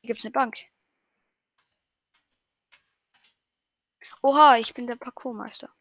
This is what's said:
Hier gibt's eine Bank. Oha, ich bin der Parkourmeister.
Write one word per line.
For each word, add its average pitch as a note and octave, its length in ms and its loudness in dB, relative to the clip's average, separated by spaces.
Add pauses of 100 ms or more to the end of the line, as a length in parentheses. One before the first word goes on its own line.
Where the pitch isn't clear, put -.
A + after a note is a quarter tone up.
Hier A#3 80 -20
gibt's A3+ 160 -8
eine - 80 -12
Bank. C4 240 -4 (3750)
Oha, C#4 340 6
ich A3+ 180 -4
bin B3 120 -12
der A#3+ 100 -10
Parkourmeister. - 840 -14